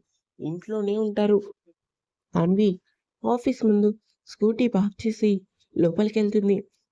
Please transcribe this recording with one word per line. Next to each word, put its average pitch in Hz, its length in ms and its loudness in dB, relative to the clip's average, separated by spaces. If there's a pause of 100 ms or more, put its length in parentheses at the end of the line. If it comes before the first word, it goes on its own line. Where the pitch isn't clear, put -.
(380)
ఇంట్లోనే 202 600 -6
ఉంటారు. 208 400 2 (960)
అన్వి 190 360 2 (520)
ఆఫీస్ 247 420 -2
ముందు 208 240 4 (400)
స్కూటీ 220 400 0
పార్క్ 202 300 -2
చేసి 220 320 0 (440)
లోపలికెళ్తుంది. 202 840 0 (360)